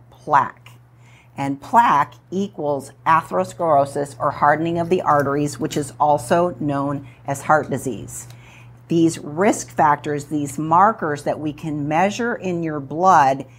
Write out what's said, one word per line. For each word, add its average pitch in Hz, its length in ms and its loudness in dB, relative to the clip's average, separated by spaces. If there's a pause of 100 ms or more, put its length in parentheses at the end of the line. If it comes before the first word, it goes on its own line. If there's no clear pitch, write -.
plaque. - 640 -2 (640)
And 139 240 -4
plaque 160 540 2 (160)
equals 151 640 -4 (120)
atherosclerosis 160 1120 0
or 143 140 0
hardening 156 480 2
of 170 100 -4
the 180 120 0
arteries, 143 580 0
which 151 160 -4
is 147 240 -4
also 147 600 2
known 143 440 -4 (220)
as 139 140 -6
heart 156 280 2
disease. 120 600 -8 (580)
These 165 320 2
risk 170 560 -2
factors, 147 500 0
these 147 320 -6
markers 165 680 2
that 139 160 -4
we 151 120 -6
can 147 380 -8
measure 208 460 0
in 175 280 -6
your 151 160 -6
blood, 143 640 2 (140)